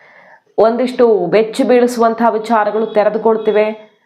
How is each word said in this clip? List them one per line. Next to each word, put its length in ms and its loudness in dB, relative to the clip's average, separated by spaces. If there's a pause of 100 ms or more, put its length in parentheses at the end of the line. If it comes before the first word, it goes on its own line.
(580)
ಒಂದಿಷ್ಟು 680 2
ಬೆಚ್ಚಿ 360 0
ಬೀಳಿಸುವಂತಹ 680 2
ವಿಚಾರಗಳು 580 -2
ತೆರೆದುಕೊಳ್ತಿವೆ. 1040 -2 (140)